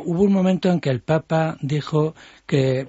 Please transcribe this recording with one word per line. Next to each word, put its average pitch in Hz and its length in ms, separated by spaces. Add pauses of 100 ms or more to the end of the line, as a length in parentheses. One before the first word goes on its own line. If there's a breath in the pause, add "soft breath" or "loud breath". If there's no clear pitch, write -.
hubo 175 200
un 202 80
momento 185 380
en 170 100
que 143 100
el 123 100
Papa 160 600
dijo 151 540 (320 loud breath)
que 131 420